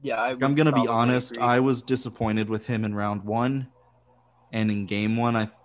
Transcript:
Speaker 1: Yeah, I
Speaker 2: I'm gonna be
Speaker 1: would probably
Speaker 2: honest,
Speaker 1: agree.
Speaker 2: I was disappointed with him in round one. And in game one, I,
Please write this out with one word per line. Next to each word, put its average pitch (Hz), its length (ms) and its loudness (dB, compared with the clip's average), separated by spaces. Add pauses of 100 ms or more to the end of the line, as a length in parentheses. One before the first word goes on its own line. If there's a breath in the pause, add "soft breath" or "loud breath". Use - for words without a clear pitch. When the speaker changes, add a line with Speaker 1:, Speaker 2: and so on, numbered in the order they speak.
Speaker 1:
Yeah, 117 180 -4
I 127 100 0
Speaker 2:
I'm 127 80 -6
gonna 139 160 0
be 156 100 4
Speaker 1:
would 147 80 4
probably 120 160 2
Speaker 2:
honest, 120 440 2
Speaker 1:
agree. 123 120 -4
Speaker 2:
I 123 160 4
was 131 220 2
disappointed 110 640 -2
with 110 180 -4
him 113 180 -2
in 104 100 -4
round 104 300 -4
one. 123 440 -2 (840)
And 110 180 0
in 104 160 -2
game 107 300 -2
one, 117 180 2
I, 110 140 0 (160)